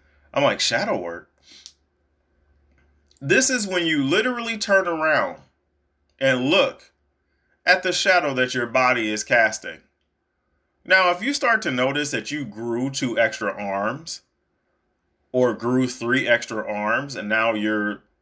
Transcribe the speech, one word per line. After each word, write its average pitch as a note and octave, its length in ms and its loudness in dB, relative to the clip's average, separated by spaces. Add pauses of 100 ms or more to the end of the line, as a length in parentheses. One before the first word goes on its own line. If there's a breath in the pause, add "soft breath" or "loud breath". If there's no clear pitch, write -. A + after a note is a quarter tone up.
(340)
I'm C#3 80 0
like, A2 160 2
"Shadow D3+ 400 -2
work?" F2 320 -10 (1900 loud breath)
This G3 300 2
is A3+ 180 -2
when F3 180 0
you D#3 160 0
literally A3+ 560 0
turn F#3+ 300 2
around D#3 500 0 (800)
and C3 280 2
look D#3+ 420 0 (760)
at F#3 200 2
the F#3 80 -2
shadow E3+ 420 2
that B2+ 200 0
your B2 120 -2
body B2 420 2
is G#2+ 140 -4
casting. G#2+ 560 0 (1040)
Now, F#3 280 4
if F3+ 100 -4
you C4 100 -2
start A#3 300 0
to E3 80 -2
notice C3+ 400 0
that B2 220 -6
you D3 120 -6
grew A#2 460 -4
two B2+ 260 -4
extra A2+ 360 0
arms G#2 720 -6 (1080)
or B2 240 2
grew B2+ 320 0
three A#2+ 400 -2
extra A#2 400 0
arms A2 480 -4
and G2+ 140 -8
now A2+ 260 0
you're G#2 480 -2 (200)